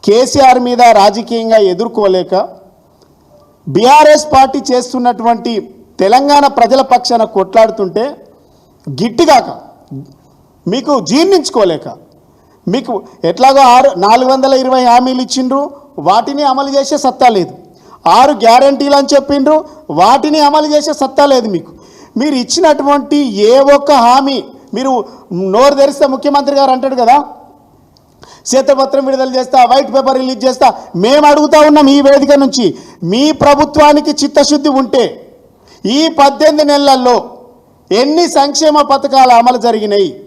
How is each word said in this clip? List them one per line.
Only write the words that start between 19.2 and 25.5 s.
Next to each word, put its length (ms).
వాటిని 500
అమలు 280
చేసే 260
సత్తా 320
లేదు 220
మీకు. 240
మీరు 180
ఇచ్చినటువంటి 800
ఏ 240
ఒక్క 320
హామీ, 520
మీరు 320
నోరు 400